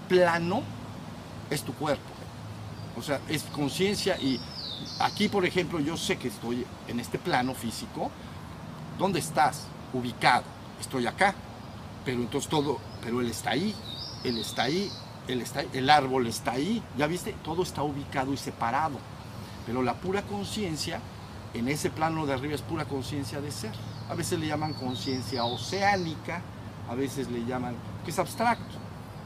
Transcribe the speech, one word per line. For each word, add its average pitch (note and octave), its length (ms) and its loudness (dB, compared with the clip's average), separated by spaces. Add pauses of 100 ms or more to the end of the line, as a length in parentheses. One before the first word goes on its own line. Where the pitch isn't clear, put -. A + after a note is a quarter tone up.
plano F3 560 6 (880)
es D3+ 140 0
tu C#3 100 -4
cuerpo. D3 300 0 (960)
O A#2 40 -6
sea, C#3+ 180 0 (100)
es D3+ 140 2
conciencia F#3 760 2
y C3 180 2 (600)
aquí, G3+ 300 4
por G3 160 4
ejemplo, E3+ 340 2
yo D3+ 160 2
sé E3+ 220 0
que B2+ 100 -2
estoy A#2+ 380 -2 (220)
en A#2+ 120 -2
este - 180 -4
plano C3 360 2
físico. C3+ 560 -4 (880)
¿Dónde F3+ 220 4
estás? - 420 4 (320)
Ubicado. B2 500 4 (340)
Estoy B2 280 0
acá. F#3+ 280 6 (680)
Pero B2 160 0
entonces A#2+ 300 0
todo, C#3+ 280 4 (240)
pero A#2+ 200 2
él A#2 80 2
está G#2+ 220 -2
ahí, F#3+ 220 2 (500)
él B2 120 2
está A2 280 0
ahí, F3+ 280 2 (340)
él B2+ 140 0
está C#3 200 -2
ahí, B2 120 -4
el C3 160 4
árbol C3+ 380 8
está A2+ 240 0
ahí. E3 320 2 (160)
¿Ya D3 80 6
viste? F3+ 360 -2
Todo E3 200 0
está D3+ 200 -2
ubicado C#3 520 0
y - 20 0
separado. B2+ 600 0 (680)
Pero B2 180 0
la A#2+ 120 2
pura F#3+ 260 0
conciencia, G3 800 -2 (540)
en A#2 140 0
ese D3+ 200 2
plano D#3+ 380 2
de C#3 80 2
arriba C#3+ 200 0
es C#3 60 -2
pura D#3+ 240 -2
conciencia C#3+ 560 -2
de D3 100 -4
ser. G#3+ 220 -6 (380)
A - 40 -2
veces E3 240 0
le D#3 100 0
llaman D3+ 260 0
conciencia B2+ 720 0
oceánica, F3 1000 0 (480)
a A#2+ 40 -4
veces C3 360 -2
le A#2 160 -2
llaman, B2 280 -2 (300)
que E3+ 60 -4
es - 80 0
abstracto. - 560 2 (520)